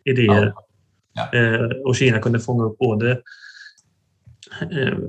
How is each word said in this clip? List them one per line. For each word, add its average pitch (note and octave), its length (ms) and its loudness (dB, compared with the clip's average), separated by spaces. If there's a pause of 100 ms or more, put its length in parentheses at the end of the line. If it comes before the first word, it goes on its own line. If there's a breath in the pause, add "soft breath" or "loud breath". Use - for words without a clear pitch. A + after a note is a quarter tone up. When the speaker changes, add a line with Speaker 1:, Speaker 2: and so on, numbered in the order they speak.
Speaker 1:
idéer. G#2 500 4
Speaker 2:
Ja. - 120 -20 (680)
Ja. B2 60 0
Speaker 1:
Eh, A#2 320 0 (140)
och B2 120 2
Kina A#2 220 2
kunde A#2 220 0
fånga A#2 240 -2
upp A2 140 -4
både, A#2 320 0 (1600 loud breath)
eh, C3+ 280 -2 (100)